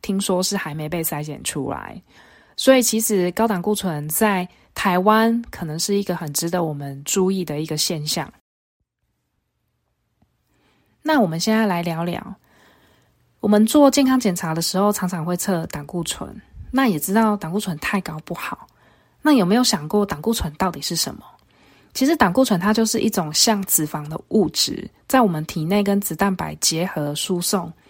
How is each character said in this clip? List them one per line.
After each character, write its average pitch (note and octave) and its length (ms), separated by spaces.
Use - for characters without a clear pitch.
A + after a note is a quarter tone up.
听 G3 180
说 F#3 220
是 F#3 120
还 D#3+ 200
没 D3+ 140
被 E3 140
筛 D#3 200
检 D3+ 220
出 - 260
来， - 320
所 C4 200
以 B3+ 60
其 A3 180
实 F#3 300
高 A3+ 160
胆 F#3+ 160
固 G#3 100
醇 D#3 360
在 F#3+ 400
台 F3+ 240
湾 A3 420
可 - 140
能 D#3 140
是 G3+ 160
一 G3+ 80
个 F#3 140
很 D3+ 160
值 E3+ 180
得 F3 140
我 D#3 100
们 C#3 300
注 F#3 260
意 F#3+ 140
的 D3 160
一 D#3+ 60
个 D#3 100
现 D#3 280
象。 D3+ 280
那 D4+ 180
我 G#3 60
们 E3 120
现 A3 180
在 A3 100
来 F3 160
聊 E3+ 220
聊， F3 320
我 G#3 80
们 G#3 180
做 C#4+ 240
健 C#4 140
康 C4 140
检 G3+ 160
查 E3 200
的 E3 80
时 - 160
候 G#3 120
常 F#3+ 180
常 F3 160
会 F3+ 120
测 E3+ 300
胆 D3 200
固 E3+ 180
醇， - 360
那 C4 180
也 E3+ 100
知 F#3+ 140
道 G#3+ 240
胆 E3+ 140
固 F#3 100
醇 F3 180
太 - 220
高 D#3+ 240
不 F3 100
好， - 320
那 D4+ 100
有 A#3 120
没 F3+ 100
有 B3 100
想 D#3 240
过 G#3 160
胆 D#3 160
固 A3+ 120
醇 E3+ 220
到 F#3 160
底 D3 100
是 E3+ 140
什 - 200
么？ - 80
其 C4 140
实 E4 80
胆 G3+ 180
固 C4 120
醇 F#3+ 160
它 G#3 120
就 A3+ 140
是 A3 140
一 A3 100
种 D#3+ 240
像 G#3 300
脂 D#3 220
肪 D3+ 200
的 D#3 220
物 - 220
质， - 380
在 C4 140
我 A3+ 40
们 D#3+ 200
体 D#3 180
内 G3+ 180
跟 G3+ 180
脂 G3+ 140
蛋 G3 200
白 D#3 220
结 D#3+ 300
合 D3 280
输 F3 260
送。 E3+ 320